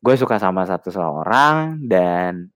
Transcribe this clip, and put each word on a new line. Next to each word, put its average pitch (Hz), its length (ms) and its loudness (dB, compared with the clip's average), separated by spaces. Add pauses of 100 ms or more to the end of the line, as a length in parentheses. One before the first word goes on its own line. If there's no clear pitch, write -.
gua 127 160 4
suka 127 240 0
sama 95 240 0
satu 90 240 -6
seorang 117 960 0
dan 90 720 0